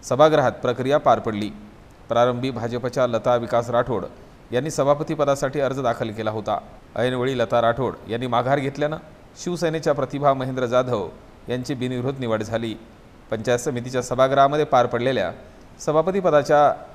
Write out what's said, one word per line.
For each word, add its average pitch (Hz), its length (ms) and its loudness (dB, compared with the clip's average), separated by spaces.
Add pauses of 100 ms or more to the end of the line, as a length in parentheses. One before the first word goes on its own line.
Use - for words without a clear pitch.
सभागृहात 143 480 6
प्रक्रिया 127 460 0
पार 127 200 4
पडली. 107 300 -4 (600)
प्रारंभी 123 420 2
भाजपच्या 120 560 -4
लता 117 300 0
विकास 117 340 -2
राठोड 120 340 0 (480)
यांनी 135 180 -2
सभापतीपदासाठी 143 920 0
अर्ज 135 200 -2
दाखल 117 300 -2
केला 107 200 -4
होता. 107 280 -4 (380)
ऐनवेळी 127 420 -2
लता 117 240 2
राठोड 113 320 0 (160)
यांनी 120 160 -4
माघार 123 320 0
घेतल्यानं 143 380 -4 (480)
शिवसेनेच्या 165 500 -2
प्रतिभा 139 380 0
महेंद्र 131 340 -2
जाधव 120 420 0 (400)
यांची 127 260 -4
बिनविरोध 127 440 -4
निवड 110 240 -2
झाली. 113 320 -4 (560)
पंचायत 117 280 0
समितीच्या 123 440 -4
सभागृहामध्ये 139 600 4
पार 127 220 4
पडलेल्या 120 440 0 (560)
सभापतीपदाच्या 151 840 4 (220)